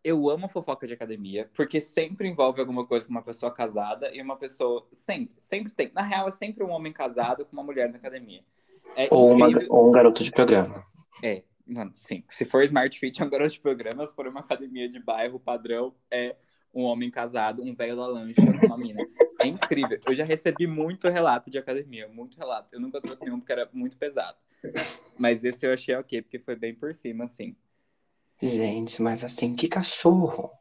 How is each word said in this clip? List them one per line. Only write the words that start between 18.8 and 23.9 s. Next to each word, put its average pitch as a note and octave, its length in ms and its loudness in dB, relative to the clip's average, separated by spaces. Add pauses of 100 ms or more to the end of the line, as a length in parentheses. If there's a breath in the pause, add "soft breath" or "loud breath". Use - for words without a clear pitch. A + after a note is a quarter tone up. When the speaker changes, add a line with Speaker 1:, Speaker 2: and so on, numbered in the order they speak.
Speaker 1:
É - 100 2
incrível. C#3 600 -2
Eu C3 80 2
já D3 80 -2
recebi D#3+ 420 0
muito E3 440 -2
relato D#3 420 2
de C#3 60 -8
academia, C3 500 -8
muito A#2+ 300 -20
relato. B2+ 340 -10
Eu A#2+ 80 -16
nunca C3+ 220 -8
trouxe - 240 -12
nenhum B2 140 -8
porque B2 120 -10
era B2 220 -4
muito B2+ 240 -8